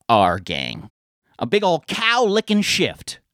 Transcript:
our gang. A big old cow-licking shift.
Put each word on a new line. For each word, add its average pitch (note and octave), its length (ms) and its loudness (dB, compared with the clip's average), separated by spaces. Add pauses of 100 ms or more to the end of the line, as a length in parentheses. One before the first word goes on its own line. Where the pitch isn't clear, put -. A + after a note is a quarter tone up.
(100)
our F#2+ 280 4
gang. C#2+ 520 -8 (480)
A - 80 -6
big G3+ 180 0
old E3+ 220 0
cow-licking G#3+ 760 0
shift. - 580 -4 (160)